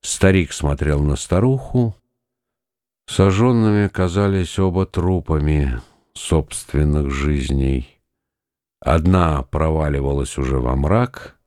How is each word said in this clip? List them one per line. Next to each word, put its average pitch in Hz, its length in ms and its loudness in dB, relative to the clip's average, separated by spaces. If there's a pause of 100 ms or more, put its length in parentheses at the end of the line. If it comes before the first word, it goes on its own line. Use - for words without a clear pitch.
Старик 95 520 2
смотрел 73 500 -2
на 73 140 0
старуху. 123 800 -2 (1080)
Сожжёнными 104 800 4
казались 95 720 0
оба 95 280 2
трупами 76 920 0 (340)
собственных 73 960 -2
жизней. 67 920 -2 (800)
Одна 82 640 2
проваливалась 71 960 -2
уже 65 200 -2
во 64 180 -2
мрак 95 720 -2